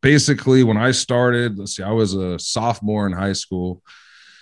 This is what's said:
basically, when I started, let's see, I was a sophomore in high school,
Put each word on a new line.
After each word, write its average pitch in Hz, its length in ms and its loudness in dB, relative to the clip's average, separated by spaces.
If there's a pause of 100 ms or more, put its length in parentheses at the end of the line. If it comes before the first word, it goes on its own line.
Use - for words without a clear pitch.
basically, 135 600 4
when 113 140 4
I 123 160 2
started, 120 640 0
let's 101 160 -12
see, - 80 -10
I 95 80 -6
was 110 240 0
a 90 240 -4
sophomore 107 720 -4
in 95 40 -4
high 98 200 -2
school, 90 500 -6 (600)